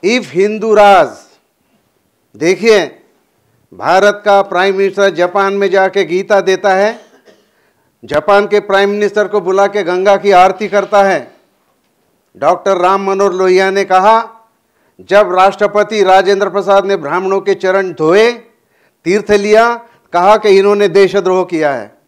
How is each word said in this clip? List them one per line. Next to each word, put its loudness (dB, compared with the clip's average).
"If -2
हिंदू -2
राज", 4
देखिए, 0
भारत 0
का 2
प्राइम -2
मिनिस्टर 0
जापान -2
में -2
जाके 0
गीता -2
देता 0
है, -2
जापान 0
के 0
प्राइम 0
मिनिस्टर -2
को -4
बुला 0
के -4
गंगा 0
की -2
आरती 2
करता 0
है। -2
डॉक्टर -2
राम 0
मनोहर -2
लोहिया 0
ने -2
कहा, 0
जब 2
राष्ट्रपति 0
राजेंद्र 2
प्रसाद 0
ने -2
ब्राह्मणों -4
के -2
चरण -4
धोए, 2
तीर्थ -2
लिया, 2
कहा 4
कि 2
इन्होंने 2
देशद्रोह 0
किया -4
है। -12